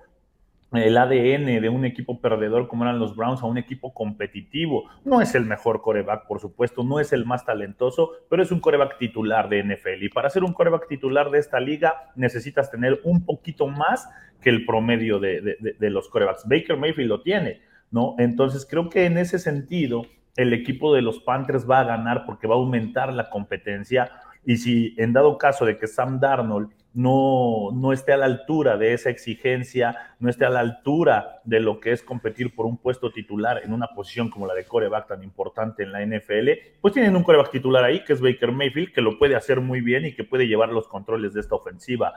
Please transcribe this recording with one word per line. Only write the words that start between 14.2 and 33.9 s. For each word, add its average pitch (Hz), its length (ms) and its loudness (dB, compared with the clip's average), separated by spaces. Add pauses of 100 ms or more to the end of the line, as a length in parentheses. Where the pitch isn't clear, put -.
que 127 100 4
el 117 140 4
promedio 113 560 0
de, 92 200 -2
de, 98 200 -4
de, 110 180 -6
de 104 120 0
los 98 180 -4
quarterbacks. 101 400 0
Baker 156 280 2
Mayfield 147 320 -2
lo 107 140 -2
tiene, 170 380 -4 (320)
¿no? 117 260 -2
Entonces 127 500 0
creo 170 200 -2
que 180 160 2
en 170 140 2
ese 175 200 -2
sentido 143 680 -4 (300)
el 123 160 2
equipo 131 420 0
de 131 80 4
los 113 180 -2
Panthers 131 500 -2
va 131 100 6
a 127 40 4
ganar 117 420 -2
porque 107 220 -8
va 113 60 4
a 123 40 4
aumentar 127 540 -2
la 123 180 -6
competencia. 101 800 -4 (340)
Y 120 120 2
si 117 420 0
en 113 140 2
dado 143 260 6
caso 139 260 2
de 107 140 2
que 110 80 -6
Sam 131 320 -4
Darnold 117 520 0 (220)
no, 127 800 2
no 131 200 0
esté 135 200 0
a 139 40 4
la 135 100 2
altura 131 500 2
de 110 180 2
esa 123 160 -2
exigencia, 120 840 -2 (220)
no 120 100 0
esté 123 160 0
a 127 60 4
la 123 80 0
altura 120 840 0
de 113 160 2
lo 107 180 0
que 113 140 -2
es 120 100 -4
competir 123 500 -8
por 113 140 -4
un 117 120 -6
puesto 123 340 -4
titular 107 520 -4
en 107 80 -6
una 117 220 -6